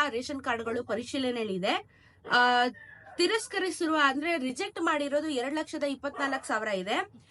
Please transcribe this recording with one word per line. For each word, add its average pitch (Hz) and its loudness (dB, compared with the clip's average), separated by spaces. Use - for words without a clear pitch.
ರೇಷನ್ 254 -4
ಕಾರ್ಡ್‌ಗಳು 233 -2
ಪರಿಶೀಲನೆಯಲ್ಲಿದೆ. 240 -2
ಆ, 247 6
ತಿರಸ್ಕರಿಸಿರುವ, 349 0
ಅಂದ್ರೆ 294 2
ರಿಜೆಕ್ಟ್ 262 -4
ಮಾಡಿರೋದು 302 0
ಎರಡ್ 269 -2
ಲಕ್ಷದ 311 -4
ಇಪ್ಪತ್ನಾಲ್ಕು 277 -2
ಸಾವಿರ 220 0
ಇದೆ, 208 -2